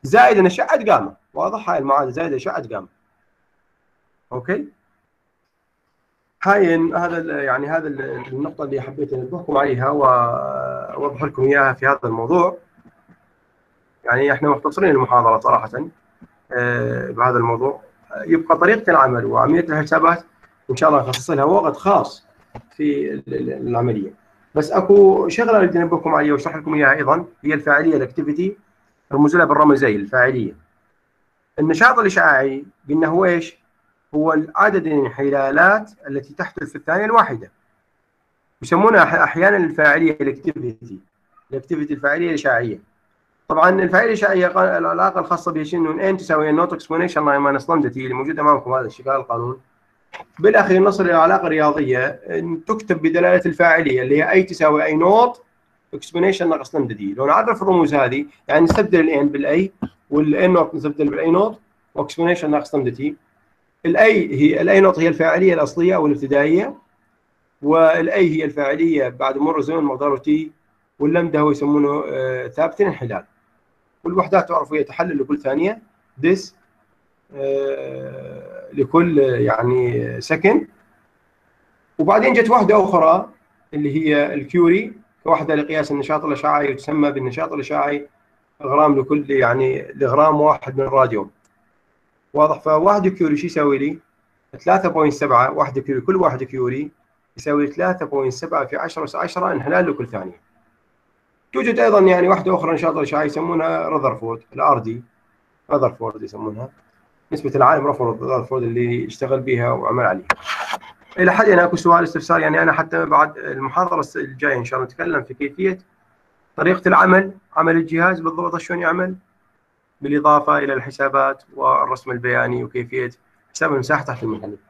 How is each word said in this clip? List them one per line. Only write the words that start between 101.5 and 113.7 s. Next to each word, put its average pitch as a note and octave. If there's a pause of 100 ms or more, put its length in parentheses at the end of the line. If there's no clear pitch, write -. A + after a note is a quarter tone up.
توجد A#3
أيضًا، G#3+
يعني، F3+
وحدة F#3
أخرى D#3+
نشاط D#3+
الأشعاعي D3+
يسمونها D#3+
Rutherford، A#2 (100)
الآر D3+
دي، A2+ (680)
Rutherford A#2+
يسمونها، G#2+ (640)
نسبة D3
العالم C#3
Rutherford، A#2+
Rutherford B2+
اللي A#2+
اشتغل C3+
بيها B2
وعمل A#2+
عليها. F#2 (920)
إلى F3+
حد G#3
هنا F3
أكو F3
سؤال E3+
استفسار؟ E3
يعني، D#3
أنا E3
حتى D#3+
بعد D3+
المحاضرة D3